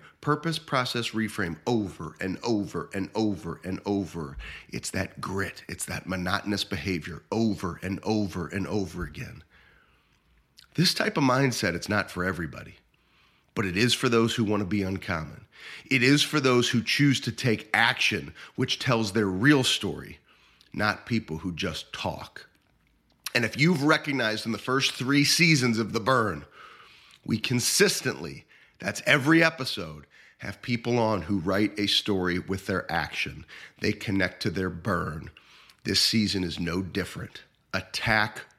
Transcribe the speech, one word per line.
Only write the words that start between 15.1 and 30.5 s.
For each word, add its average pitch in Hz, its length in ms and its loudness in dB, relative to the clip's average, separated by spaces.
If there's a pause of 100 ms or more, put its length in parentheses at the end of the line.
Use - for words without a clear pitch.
It 131 120 4
is 143 200 6
for 151 180 0
those 123 300 4
who 113 120 4
choose 143 380 4
to - 120 -4
take - 420 0
action, 107 580 2 (220)
which - 240 0
tells 110 340 2
their 107 140 4
real 127 360 4
story, 73 580 -2 (520)
not 104 320 -2
people 120 320 -2
who 98 160 -6
just 80 400 -6
talk. - 560 -8 (840)
And 117 100 4
if 107 160 0
you've 156 220 4
recognized 135 640 2
in 113 60 -2
the 101 60 -2
first 131 340 0
three 139 320 2
seasons 135 540 4
of 101 140 -2
The 110 80 0
Burn, 104 460 0 (840)
we 110 100 0
consistently, 107 1080 0 (340)
that's - 260 -6
every 135 380 6
episode, 95 640 -2 (320)
have - 240 -12